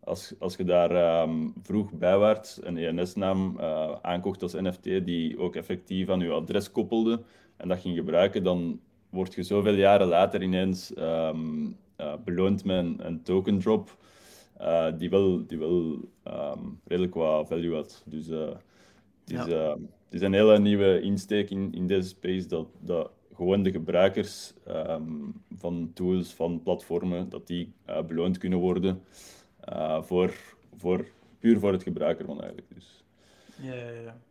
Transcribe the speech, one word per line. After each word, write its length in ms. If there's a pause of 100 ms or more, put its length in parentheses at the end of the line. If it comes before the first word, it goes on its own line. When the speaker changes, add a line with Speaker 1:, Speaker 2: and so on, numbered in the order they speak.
Speaker 1:
Als, 360
als 160
je 80
daar, 280
ehm, 560 (140)
vroeg 320
bij 240
waart, 440
een 160
E 140
N 140
S-naam, 540
eh, 320 (100)
aankocht 400
als 120
N 180
F 60
T, 60
die 560
ook 160
effectief 540
aan 100
je 120
adres 400
koppelde 500 (360)
en 100
dat 120
ging 160
gebruiken, 480
dan 360 (300)
word 240
je 100
zoveel 300
jaren 340
later 340
ineens, 520
ehm, 720 (300)
eh, 180 (100)
beloond 420
met 120
een, 280
een 180
token 360
drop, 380 (600)
eh, 300 (100)
die 120
wel, 380
die 100
wel, 420 (240)
ehm, 360 (280)
redelijk 260
wat 340
value 280
had. 300
Dus, 240
eh, 180
het 840
is, 140
Speaker 2:
Ja. 0
Speaker 1:
ehm, 340 (260)
het 80
is 80
een 120
hele 260
nieuwe 420
insteek 480
in, 240
in 140
deze 200
space, 400
dat, 200 (120)
dat 320 (220)
gewoon 300
de 80
gebruikers, 840 (120)
ehm, 380 (520)
van 380
tools, 400
van 300
platformen, 680
dat 180
die, 260 (120)
eh, 160
beloond 360
kunnen 220
worden, 420 (580)
eh, 420
voor, 320 (420)
voor, 300 (340)
puur 200
voor 120
het 120
gebruik 360
ervan 220
eigenlijk. 320
Dus. 300 (580)
Speaker 2:
Ja, 120
ja, 160
ja. 280 (140)